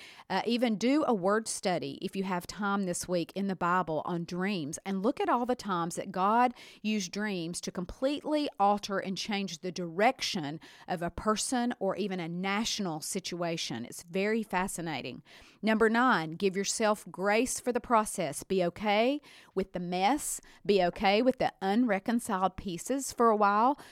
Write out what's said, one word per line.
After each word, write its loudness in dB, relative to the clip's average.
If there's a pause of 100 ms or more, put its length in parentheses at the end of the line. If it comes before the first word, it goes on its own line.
(300)
Uh, 0
even 2
do 2
a 4
word 0
study -2
if -6
you -2
have -4
time -2
this -4
week -2
in -4
the -2
Bible 0
on -4
dreams, -4
and -2
look 0
at 0
all 2
the 0
times -2
that -6
God 4 (280)
used -2
dreams -4
to -8
completely -2 (100)
alter 2
and -4
change -4
the -6
direction 0 (260)
of -4
a -4
person 0
or 0
even -4
a -6
national -2
situation. -4
It's -14
very 0
fascinating. -4 (380)
Number 4
nine, 4
give 0
yourself 0
grace 0
for -2
the 0
process. 0
Be 2
okay 2 (360)
with -2
the -6
mess. 0 (240)
Be 4
okay 4
with 2
the 0 (120)
unreconciled 2
pieces -4
for 4
a 4
while. 4 (120)